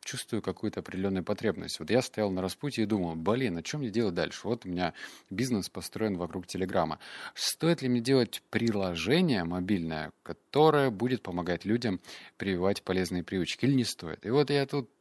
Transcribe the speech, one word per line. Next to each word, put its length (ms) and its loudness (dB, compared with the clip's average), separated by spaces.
чувствую 380 -6
какую-то 400 -4
определенную 420 -2
потребность. 560 -4
Вот 100 -6
я 120 4
стоял 300 -2
на 100 -2
распутье 420 -2
и 40 0
думал: 280 0
«Блин, 420 0
а 60 -6
че 140 -6
мне 120 -4
делать 240 0
дальше? 300 -2
Вот 220 -4
у 40 -8
меня 240 -2
бизнес 400 -2
построен 480 -4
вокруг 280 -6
Телеграма. 540 0
Стоит 480 0
ли 80 0
мне 120 2
делать 480 2
приложение 960 2
мобильное, 680 -2
которое 640 4
будет 320 0
помогать 440 -2
людям 360 0
прививать 460 0
полезные 400 0
привычки, 420 -2
или 80 6
не 120 4
стоит?» 400 -8
И 40 -4
вот 200 4
я 160 2
тут 240 -4